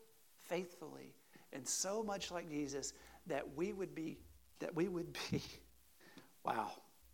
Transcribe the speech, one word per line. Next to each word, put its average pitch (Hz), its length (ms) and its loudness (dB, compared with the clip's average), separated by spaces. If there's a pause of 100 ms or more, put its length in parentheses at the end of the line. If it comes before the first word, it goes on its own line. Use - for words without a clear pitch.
(360)
faithfully 143 800 -4 (400)
and 135 120 -6
so 202 380 4
much 196 260 0
like 175 200 -2
Jesus 143 420 0 (360)
that 139 280 0
we 185 160 4
would 175 240 -2
be, 160 220 -2 (420)
that - 160 0
we 180 140 6
would 156 280 0 (140)
be, - 100 4 (520)
<laughs> - 500 -20
wow, 113 280 2 (420)